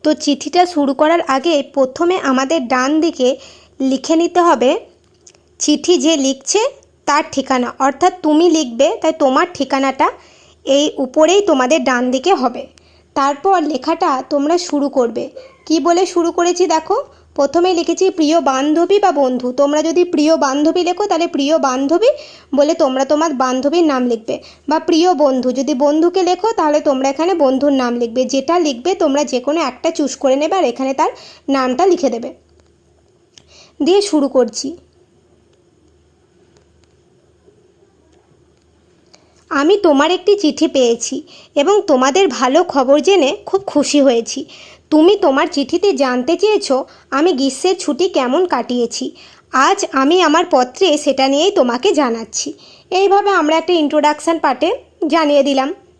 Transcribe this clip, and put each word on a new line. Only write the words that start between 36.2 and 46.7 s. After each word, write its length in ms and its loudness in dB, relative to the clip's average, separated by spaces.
"আমি 280 2
তোমার 340 2
একটি 240 2
চিঠি 320 0
পেয়েছি 540 -2
এবং 320 0
তোমাদের 400 2
ভালো 360 0
খবর 360 2
জেনে 460 2
খুব 160 -2
খুশি 400 0
হয়েছি। 440 0
তুমি 260 6
তোমার 320 2
চিঠিতে 460 -2
জানতে 440 0
চেয়েছো 480 0